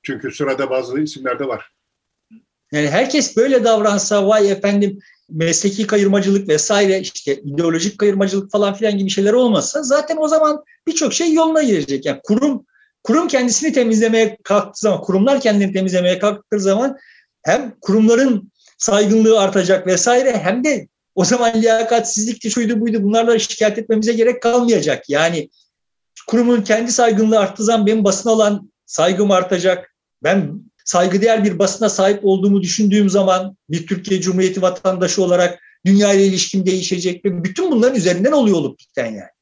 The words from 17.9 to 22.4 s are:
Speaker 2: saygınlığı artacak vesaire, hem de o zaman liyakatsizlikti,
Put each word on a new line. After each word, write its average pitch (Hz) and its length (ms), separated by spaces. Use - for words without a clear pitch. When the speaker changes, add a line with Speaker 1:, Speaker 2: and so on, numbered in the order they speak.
Speaker 2:
saygınlığı 220 640
artacak 185 460
vesaire, 240 520
hem 214 260
de 277 240
o 185 100
zaman 233 300
liyakatsizlikti, 226 960